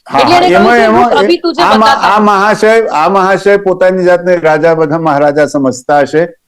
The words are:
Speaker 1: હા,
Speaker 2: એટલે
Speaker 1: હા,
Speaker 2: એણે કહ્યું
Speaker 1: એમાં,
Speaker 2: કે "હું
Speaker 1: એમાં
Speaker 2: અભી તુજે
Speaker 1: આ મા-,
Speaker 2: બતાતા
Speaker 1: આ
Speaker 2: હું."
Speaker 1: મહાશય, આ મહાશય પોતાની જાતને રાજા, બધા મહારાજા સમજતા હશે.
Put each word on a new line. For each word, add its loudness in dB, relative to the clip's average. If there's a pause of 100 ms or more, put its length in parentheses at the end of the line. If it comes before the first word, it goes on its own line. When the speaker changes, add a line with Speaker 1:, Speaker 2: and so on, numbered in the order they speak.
Speaker 1:
હા, -2
Speaker 2:
એટલે 0
Speaker 1:
હા, 2
Speaker 2:
એણે 2
કહ્યું 2
Speaker 1:
એમાં, 2
Speaker 2:
કે 2
"હું 2
Speaker 1:
એમાં 2
Speaker 2:
અભી 0
તુજે -4
Speaker 1:
આ 0
મા-, -
Speaker 2:
બતાતા 0
Speaker 1:
આ 0
Speaker 2:
હું." 0
Speaker 1:
મહાશય, 0
આ -2
મહાશય 0
પોતાની 0
જાતને 0
રાજા, 0
બધા -2
મહારાજા 0
સમજતા -2
હશે. -2 (200)